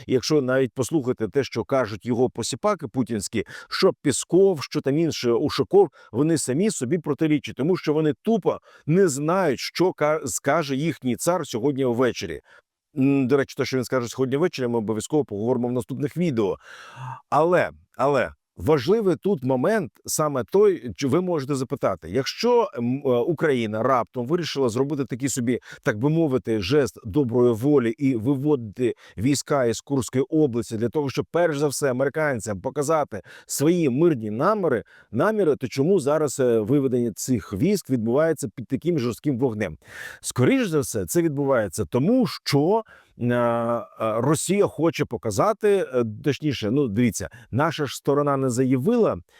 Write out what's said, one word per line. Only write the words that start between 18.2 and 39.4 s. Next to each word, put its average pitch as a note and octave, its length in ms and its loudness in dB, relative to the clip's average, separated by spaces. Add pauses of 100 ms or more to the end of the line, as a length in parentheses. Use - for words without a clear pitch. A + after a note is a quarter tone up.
важливий D#3+ 600 2
тут E3 280 -2
момент C3 480 0 (140)
саме C#3+ 460 -2
той, F3 440 2
чи C#3 120 -2
ви D3+ 120 4
можете D3+ 340 -2
запитати: A#2+ 560 -4
якщо, A3 680 0
м, B2+ 260 -2
е, C#3 40 2
Україна A#2+ 760 2
раптом B2 440 0
вирішила C#3+ 420 0
зробити C#3 360 -2
такий C3 240 -6
собі, A#2+ 320 -2 (220)
так A2 160 -2
би C3 120 0
мовити, C3 500 0
жест A#2+ 440 0
доброї B2 500 2
волі B2 360 2
і C3+ 260 0
виводити B2 800 0 (240)
війська C3+ 460 0
із A#2 160 0
Курської C3 440 -2
області A#2+ 520 0
для A2+ 120 -2
того, C#3+ 220 -2
щоб, B2+ 220 -4
перш D#3+ 260 0
за D3 100 0
все, C#3 220 -2
американцям B2+ 720 -2
показати C#3 600 -2 (260)
свої E3 440 2
мирні B2+ 400 2
наміри, D3 520 0 (300)
наміри, E3+ 440 2
то B2 120 -6
чому E3+ 320 2
зараз, C#3+ 400 0
е, A#2 200 4
виведення A#2+ 520 0
цих - 400 -4
військ E3 380 0
відбувається C3 640 0
під A#2 100 -12
таким D#3 320 -2
жорстким A#2+ 400 -2
вогнем? G#2+ 380 -2 (440)